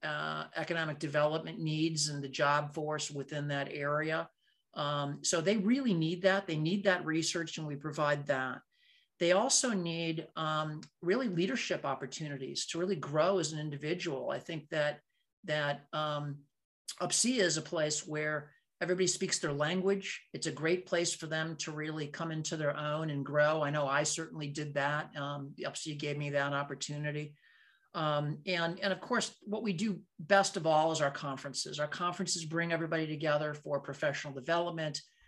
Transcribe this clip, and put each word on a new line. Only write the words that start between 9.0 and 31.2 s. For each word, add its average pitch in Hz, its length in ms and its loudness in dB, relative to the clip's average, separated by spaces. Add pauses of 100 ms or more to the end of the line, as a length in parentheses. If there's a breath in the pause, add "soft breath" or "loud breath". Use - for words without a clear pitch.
They 175 120 6
also 240 400 4
need, 165 640 0
um, 156 460 0 (200)
really 214 280 2
leadership 170 560 0
opportunities 139 840 -4
to 165 120 -4
really 185 180 0
grow 156 420 2
as 156 140 0
an 156 60 -4
individual. 151 680 -2
I 135 100 -2
think 160 300 -8
that, 147 300 0 (460)
that, 147 480 0
um, 147 460 -2 (640)
upsia 233 380 2
is 165 180 4
a 156 40 0
place 151 440 0
where 151 460 -2 (300 soft breath)
everybody 180 260 2
speaks - 320 0
their 151 140 0
language. 180 680 0 (120)
It's 165 140 -4
a 147 40 0
great 160 340 2
place 170 280 2
for 165 140 -6
them 160 300 -2
to - 140 -6
really 151 360 -4
come 160 240 -4
into 160 260 -2
their 147 200 0
own 151 320 -2
and 139 160 -2
grow. 151 380 4
I 143 60 2
know 147 180 2
I 139 160 4
certainly 156 460 -4
did 147 240 -4
that. 147 420 0
Um, 143 400 -6
the - 80 -8
upsia 143 340 -6
gave 147 200 -2
me 147 140 -2
that 143 220 0
opportunity. 147 840 -4 (600 soft breath)
Um, 156 500 0
and, 170 360 0
and 196 100 0
of 185 80 0
course, - 340 -2 (100)
what 220 200 -4
we 208 80 2
do 185 300 -2 (180)
best 196 380 4
of 160 100 0
all 160 240 6
is 156 80 0
our 143 100 4
conferences. 143 720 -6